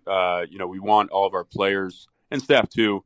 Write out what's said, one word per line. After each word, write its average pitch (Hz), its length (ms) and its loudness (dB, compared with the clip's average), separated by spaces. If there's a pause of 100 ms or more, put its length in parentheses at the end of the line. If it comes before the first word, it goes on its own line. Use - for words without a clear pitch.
Uh, 90 420 0
you 98 100 -20
know, 92 80 -6
we 90 140 -10
want 104 300 2
all 98 160 0
of 95 80 -4
our 90 100 -4
players 98 640 -4 (220)
and 135 120 -6
staff 123 260 4
too, 104 380 0